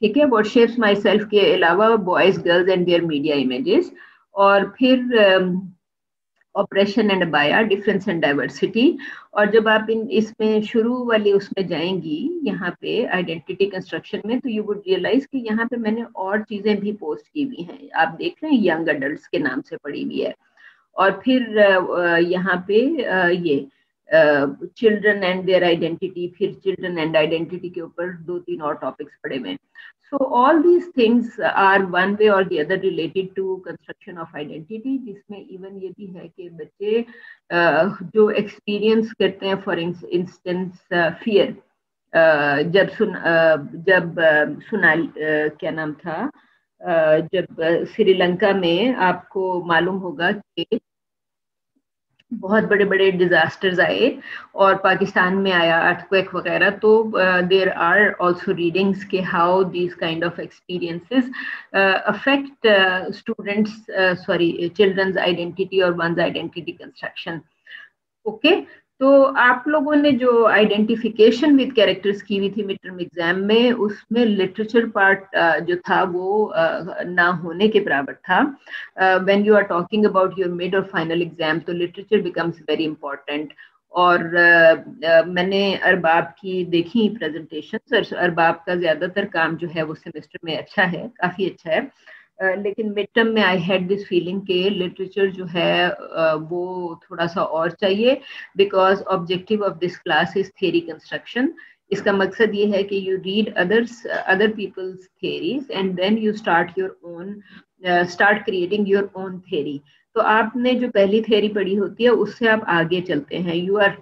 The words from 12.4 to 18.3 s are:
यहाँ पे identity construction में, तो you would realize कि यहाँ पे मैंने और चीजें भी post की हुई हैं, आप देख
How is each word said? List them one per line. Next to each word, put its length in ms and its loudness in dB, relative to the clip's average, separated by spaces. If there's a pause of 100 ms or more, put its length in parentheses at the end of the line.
यहाँ 380 -6
पे 240 -4
identity 640 -4
construction 600 -10
में, 140 -2
तो 80 -8
you 140 -4
would 320 -4
realize 300 0
कि 140 -8
यहाँ 280 -4
पे 100 -6
मैंने 260 -4
और 400 -6
चीजें 380 -2
भी 120 -6
post 420 -10
की 80 -4
हुई 200 -8
हैं, 280 -16
आप 180 0
देख 260 -8 (100)